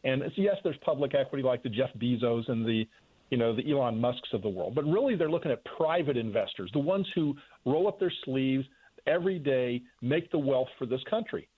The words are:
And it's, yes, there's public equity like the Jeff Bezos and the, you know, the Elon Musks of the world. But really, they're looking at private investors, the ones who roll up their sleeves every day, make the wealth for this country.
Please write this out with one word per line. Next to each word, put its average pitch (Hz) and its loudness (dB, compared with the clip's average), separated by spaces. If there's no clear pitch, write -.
And 135 2
it's, 151 -6
yes, 196 2
there's 156 -2
public 143 0
equity 139 -2
like 123 0
the 131 -4
Jeff 123 -2
Bezos 117 0
and 113 0
the, 110 0
you 127 2
know, 117 2
the 131 -2
Elon 120 2
Musks 123 0
of 110 -2
the 107 -2
world. 92 -4
But 143 0
really, 220 2
they're 165 0
looking 165 0
at 120 -2
private 156 2
investors, 101 -2
the 139 2
ones 185 0
who 151 2
roll 156 4
up 202 -2
their 180 0
sleeves 131 0
every 180 2
day, 127 0
make 147 0
the 165 2
wealth 135 0
for 131 -4
this 127 -2
country. 214 -4